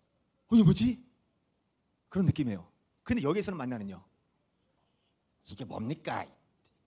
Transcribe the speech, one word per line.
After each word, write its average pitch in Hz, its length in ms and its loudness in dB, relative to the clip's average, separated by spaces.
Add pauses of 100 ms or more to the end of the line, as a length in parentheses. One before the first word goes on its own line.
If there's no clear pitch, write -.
(520)
이게 226 100 8
뭐지? 214 420 4 (1040)
그런 185 180 0
느낌이에요. 117 400 -2 (360)
근데 240 200 -4
여기에서는 190 340 -2
만나는요. 107 460 -10 (1400)
이게 101 180 -14
뭡니까? 110 640 -8 (600)